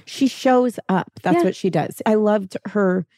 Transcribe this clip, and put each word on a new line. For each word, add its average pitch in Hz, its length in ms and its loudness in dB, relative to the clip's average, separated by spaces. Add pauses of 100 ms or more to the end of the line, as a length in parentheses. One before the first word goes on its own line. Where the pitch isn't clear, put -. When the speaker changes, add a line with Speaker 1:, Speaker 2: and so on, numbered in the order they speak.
Speaker 1:
She - 220 0
shows 254 600 2
up. 190 220 0 (140)
That's 311 140 2
Speaker 2:
Yeah. 349 60 2
Speaker 1:
what 185 120 0
she 185 160 -2
does. - 340 -4
I 220 80 2
loved 208 520 0
her 185 420 0 (100)